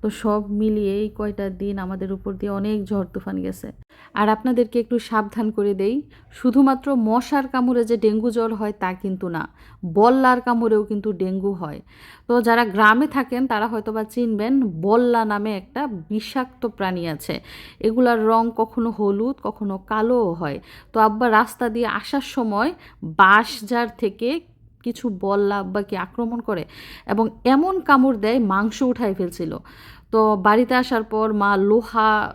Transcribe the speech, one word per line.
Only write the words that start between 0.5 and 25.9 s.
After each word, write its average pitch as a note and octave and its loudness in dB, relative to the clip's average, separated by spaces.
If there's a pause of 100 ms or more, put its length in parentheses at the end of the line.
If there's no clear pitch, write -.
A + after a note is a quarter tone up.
মিলিয়ে G#3+ 0
এই G#3+ -4 (100)
কয়টা G#3 -6 (140)
দিন G3+ -4 (100)
আমাদের F#3+ -8
উপর G3 -10
দিয়ে G3+ -6
অনেক G#3+ -2 (120)
ঝড় G3 -4
তুফান F#3+ -8
গেছে। F#3 -10 (520)
আর G#3 2
আপনাদেরকে A#3 0
একটু A#3 -4 (120)
সাবধান G#3+ -2 (100)
করে G3+ 0 (100)
দেই, G#3 0 (440)
শুধুমাত্র C4 2 (220)
মশার B3+ 0
কামড়ে B3 0
যে A#3 2
ডেঙ্গু A3 2
জ্বর A3+ 0 (100)
হয় G#3 -4
তা F#3 -2 (120)
কিন্তু F#3+ -6 (100)
না, D#3 -4 (560)
বল্লার B3+ 6
কামড়েও A3+ 2
কিন্তু G#3 -4 (120)
ডেঙ্গু F#3+ -2
হয়। D3+ -10 (480)
তো A#3+ 2 (120)
যারা A#3 6 (100)
গ্রামে A3 6 (100)
থাকেন B3+ -2 (100)
তারা G#3+ 0
হয়তোবা A3 -4 (120)
চিনবেন, A3+ 0 (340)
বল্লা A#3 4 (100)
নামে G#3 -4 (100)
একটা B3 -10 (280)
বিষাক্ত B3 -6 (140)
প্রাণী F#3 -4 (120)
আছে। - -8 (520)
এগুলার A#3+ 4 (120)
রং A3+ 4 (160)
কখনো A3+ -2 (100)
হলুদ, G#3 -2 (100)
কখনো G#3 -6 (160)
কালোও A3 0 (100)
হয়। D3 -6 (340)
তো - -2 (100)
আব্বা A3 0 (120)
রাস্তা A3+ 0
দিয়ে A#3 -2 (120)
আসার C#4 -4 (100)
সময় A3+ -2 (500)
বাঁশঝাড় A3 4 (100)
থেকে A3 -2 (560)
কিছু A#3+ -6 (180)
বল্লা G3+ 0
আব্বাকে G3 -6 (120)